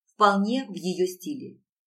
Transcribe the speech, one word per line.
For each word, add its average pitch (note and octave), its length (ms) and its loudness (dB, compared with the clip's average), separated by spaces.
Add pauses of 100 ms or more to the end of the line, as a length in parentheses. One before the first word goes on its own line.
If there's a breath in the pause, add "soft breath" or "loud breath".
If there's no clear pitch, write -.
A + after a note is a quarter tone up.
вполне G#3 600 2
в F#3 60 -12
ее F3+ 320 -2
стиле. - 540 -8 (260)